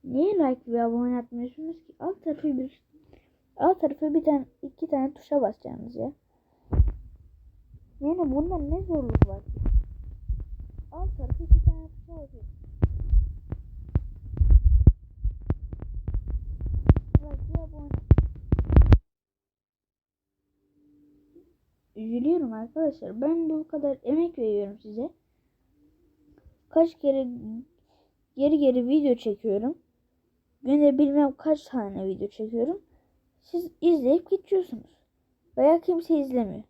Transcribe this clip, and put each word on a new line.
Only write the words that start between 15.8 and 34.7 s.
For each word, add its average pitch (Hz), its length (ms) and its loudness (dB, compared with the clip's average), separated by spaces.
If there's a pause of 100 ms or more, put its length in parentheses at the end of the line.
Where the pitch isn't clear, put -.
Like 302 360 -8
ve 320 40 -2
abone. 294 280 -12 (4000)
Üzülüyorum 240 580 -2
arkadaşlar. 233 680 -6
Ben 320 280 0
bu 311 180 -4
kadar 285 360 -4
emek 330 340 -2
veriyorum 202 420 -4
size. 220 300 -10 (1600)
Kaç 330 300 2
kere 269 280 0 (1120)
geri 294 220 2
geri 254 280 2
video 285 280 2
çekiyorum. 226 600 -4 (880)
Günde 285 340 4
bilmem 285 400 2
kaç 302 280 -2
tane 196 420 -6
video 196 200 -6
çekiyorum. 233 540 -6 (600)
Siz 339 300 -8 (100)
izleyip 311 480 2
geçiyorsunuz. 370 760 -4 (520)